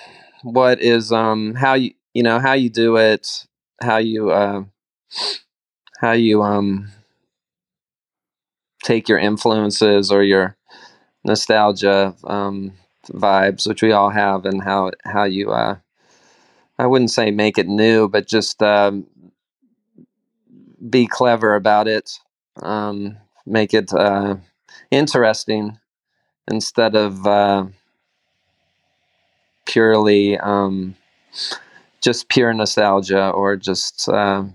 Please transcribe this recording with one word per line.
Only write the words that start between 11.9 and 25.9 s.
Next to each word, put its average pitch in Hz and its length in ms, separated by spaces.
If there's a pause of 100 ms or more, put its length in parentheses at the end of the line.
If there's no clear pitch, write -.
um, 98 480 (380)
vibes, 98 580
which 107 140
we 110 100
all 101 180
have, 98 360
and 98 180
how, 98 260 (140)
how 104 220
you, 101 260
uh, - 240 (1040)
I 123 80
wouldn't 127 240
say 110 180
make 104 280
it 92 100
new, 110 400
but 98 180
just, - 380
um, 101 420 (1800)
be 123 180
clever 113 480
about 107 340
it. - 280 (460)
Um, 104 540 (280)
make 107 280
it, 104 200
uh, 101 440 (540)
interesting 110 840 (720)